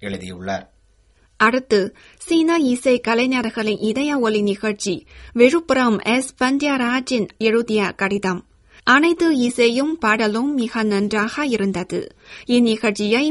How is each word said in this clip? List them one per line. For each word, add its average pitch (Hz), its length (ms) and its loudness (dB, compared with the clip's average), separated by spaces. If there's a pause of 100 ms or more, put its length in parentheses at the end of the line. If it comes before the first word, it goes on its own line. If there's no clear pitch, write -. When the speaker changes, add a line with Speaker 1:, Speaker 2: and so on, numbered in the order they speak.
Speaker 1:
எழுதியுள்ளார். 92 680 -10 (720)
Speaker 2:
அடுத்து 226 400 0 (400)
சீன 330 440 2
இசை 247 360 2
கலைஞர்களின் 226 800 -2
இதய 262 380 -2
ஒலி 214 240 0
நிகழ்ச்சி. 202 520 -2 (380)
விழுப்புரம் 262 720 4
எஸ் 254 300 0
பந்தியராஜன் 254 920 0 (100)
எழுதிய 220 540 0
கடிதம். 196 500 -4 (440)
அனைத்து 330 400 4 (120)
இசையும் 247 600 2
பாடலும் 220 560 0
மிக 233 280 -4
நன்றாக 214 640 -2
இருந்தது. 196 520 -2 (480)
இந்நிகழ்ச்சியை 226 840 2